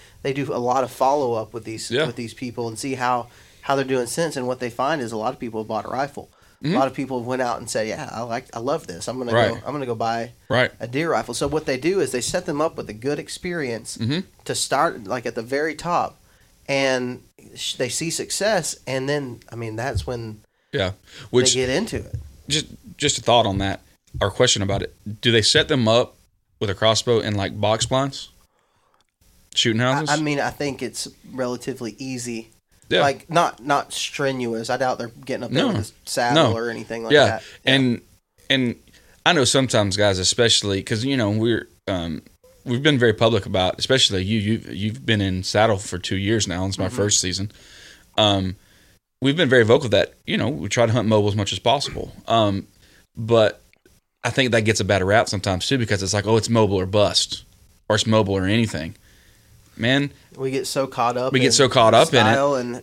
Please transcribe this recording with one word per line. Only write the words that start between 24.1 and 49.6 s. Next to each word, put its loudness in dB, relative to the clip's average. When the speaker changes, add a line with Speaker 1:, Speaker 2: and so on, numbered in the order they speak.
Speaker 2:
or 0
question 2
about -2
it. -10
Do 2
they 6
set 2
them 2
up 2
with -2
a -4
crossbow 2
in, -2
like, -4
box 2
blinds? -4
Shooting 2
houses? 0
Speaker 1:
I, 2
I 0
mean, 0
I 0
think -6
it's -8
relatively -6
easy -8
Speaker 2:
Yeah. 2
Speaker 1:
Like, 0
not, 0
not 0
strenuous. -4
I 0
doubt -2
they're -8
getting -6
up -8
there 2
Speaker 2:
No. 0
Speaker 1:
with -4
a -12
saddle 2
Speaker 2:
No. 0
Speaker 1:
or -4
anything -8
like -4
Speaker 2:
Yeah. 8
Speaker 1:
that. 0
Yeah. 4
Speaker 2:
And, 2
and 0
I 4
know 4
sometimes 2
guys, 4
especially 2
'cause, -4
you -2
know, 2
we're, 0
um, -4
we've -2
been 4
very 4
public 2
about, 0
especially 2
you, 0
you've, -2
you've -6
been 2
in 0
saddle 4
for -8
two -6
years 0
now. -2
It's -4
my -2
Speaker 1:
Mm-hmm. -8
Speaker 2:
first 2
season. -4
Um, 2
we've 2
been 2
very 8